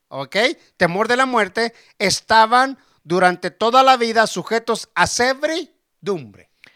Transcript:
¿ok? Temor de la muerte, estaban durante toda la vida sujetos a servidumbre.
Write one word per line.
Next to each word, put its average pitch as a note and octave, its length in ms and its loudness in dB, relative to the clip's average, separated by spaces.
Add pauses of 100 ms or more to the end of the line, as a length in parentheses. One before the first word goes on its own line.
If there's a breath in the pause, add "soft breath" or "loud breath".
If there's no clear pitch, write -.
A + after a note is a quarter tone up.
¿ok? C#3 260 -10 (400 soft breath)
Temor F#3+ 320 0
de A#3+ 80 0
la C4 100 2
muerte, A3+ 480 -2 (260 soft breath)
estaban A3+ 800 2 (280)
durante F3+ 440 0
toda A#3 320 2
la C4 140 6
vida A3+ 320 2
sujetos A3+ 680 -4
a F3 140 2
servidumbre. A#3+ 1400 -6 (260 soft breath)